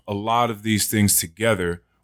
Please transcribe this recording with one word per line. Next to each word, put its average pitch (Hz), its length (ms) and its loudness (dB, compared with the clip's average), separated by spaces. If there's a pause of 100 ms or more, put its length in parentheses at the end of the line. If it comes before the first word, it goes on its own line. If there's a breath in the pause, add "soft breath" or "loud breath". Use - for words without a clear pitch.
a 104 80 -4
lot 113 340 0
of 101 140 -10
these 107 240 0
things 104 300 2
together, 90 640 -2 (200)